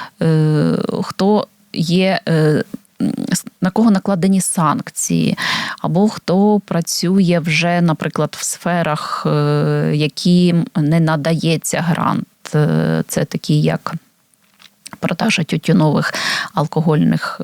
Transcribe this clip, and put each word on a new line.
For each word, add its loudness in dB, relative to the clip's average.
е, 2
хто 0
є, 0
е, 2
м, 0
с-, -4
на 0
кого 4
накладені 2
санкції, 0
або 0
хто 2
працює 0
вже, 0
наприклад, -2
в -8
сферах, -4
е, 0
яким 2
не 2
надається 0
грант. -2
Е, 0
це -2
такі, -2
як -2
продажа -2
тютюнових 0
алкогольних 0